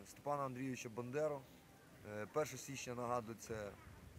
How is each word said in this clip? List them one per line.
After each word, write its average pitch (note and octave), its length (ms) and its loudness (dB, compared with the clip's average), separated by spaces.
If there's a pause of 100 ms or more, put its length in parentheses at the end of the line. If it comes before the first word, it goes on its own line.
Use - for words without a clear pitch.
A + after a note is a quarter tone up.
Степана C#3+ 360 2
Андрійовича B2+ 460 2
Бандеру. C3+ 520 2 (680)
Е, G#2 240 0
перше D3 240 4
січня, B2+ 380 -2
нагадую, A#2+ 440 2
це, G#2+ 320 -2 (480)